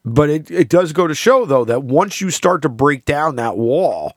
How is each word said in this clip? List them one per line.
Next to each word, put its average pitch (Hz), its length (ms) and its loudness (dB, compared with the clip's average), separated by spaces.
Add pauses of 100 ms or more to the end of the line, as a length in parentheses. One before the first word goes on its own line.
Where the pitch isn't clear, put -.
but 131 260 2
it, 151 220 -4
it 170 180 0
does 170 220 2
go 170 160 0
to 156 80 -2
show 247 300 2
though 135 200 2
that 120 180 -2
once 151 360 0
you 190 100 -4
start 180 340 0
to 156 60 0
break 131 360 0
down 147 300 -2
that 117 220 -4
wall, 117 600 -2